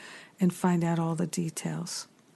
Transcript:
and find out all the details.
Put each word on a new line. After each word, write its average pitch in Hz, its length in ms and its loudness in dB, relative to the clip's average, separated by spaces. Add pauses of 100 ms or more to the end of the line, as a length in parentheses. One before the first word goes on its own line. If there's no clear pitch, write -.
(380)
and 180 160 4
find 175 300 4
out 170 160 2
all 165 160 0
the 170 100 0
details. 165 800 -6 (300)